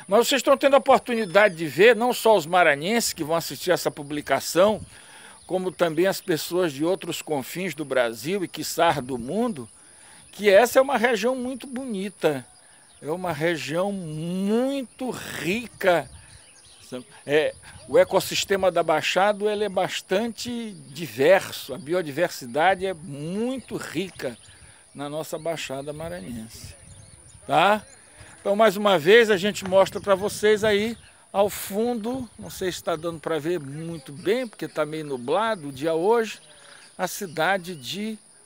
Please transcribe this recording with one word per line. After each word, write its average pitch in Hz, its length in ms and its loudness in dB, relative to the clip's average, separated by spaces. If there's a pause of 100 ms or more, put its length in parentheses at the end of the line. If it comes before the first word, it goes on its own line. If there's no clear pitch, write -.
Mas 220 200 4
vocês 269 120 2
estão 277 180 4
tendo 277 180 4
a 269 40 10
oportunidade 214 760 4
de 165 100 -6
ver, 175 300 6
não 233 180 0
só 220 220 6
os 165 100 2
maranhenses 175 680 2
que 160 100 -6
vão 151 120 -2
assistir 160 360 -4
essa 156 180 0
publicação, 151 920 0 (640)
como 185 260 -4
também 170 360 0
as 190 140 -2
pessoas 165 520 -2
de 135 100 -6
outros 170 380 -4
confins 156 540 -6
do 156 100 -8
Brasil 131 580 -2
e, 165 40 -8
quiçá, 160 520 0
do 131 180 -8
mundo, 143 520 -6 (640)
que 202 180 2
essa 233 300 8
é - 20 6
uma 269 160 2
região 233 380 2
muito 254 320 -8
bonita, 202 800 -4 (560)
é 143 100 -6
uma 180 200 -4
região 160 600 -2
muito 196 1160 -4
rica. 175 1000 -2 (1160)
É, 147 280 2 (340)
o 127 100 2
ecossistema 185 720 2
da 170 120 0
Baixada, 196 680 0
ele 208 120 -2
é 208 60 -2
bastante 214 1040 -4 (180)
diverso, 135 840 0
a - 40 -10
biodiversidade 160 1080 -2
é 190 80 -4
muito 180 840 -8
rica 143 600 -8 (560)
na 143 160 -10
nossa 156 300 -8
Baixada 147 520 -8
Maranhense, 151 840 -12 (720)
tá? 185 360 4 (560)
Então, 202 160 0
mais 208 220 4
uma 202 220 4
vez, 214 320 8
a 208 60 4
gente 185 280 -4
mostra 190 340 4
pra 196 160 2
vocês 208 480 0
aí, 214 340 0 (340)
ao 196 180 2
fundo, 233 880 -4
não 190 120 -16
sei 180 220 -6
se - 120 -10
tá 175 120 -2
dando 165 240 -6
pra 165 200 -4
ver 165 200 -4
muito 151 520 -12
bem, 220 340 -2
porque 180 220 -12
tá 151 180 -2
meio 156 180 -8
nublado 147 640 -4
o - 20 -12
dia 151 240 -2
hoje, 214 440 0 (560)
a 185 120 -4
cidade 175 640 -2
de 180 460 -10 (260)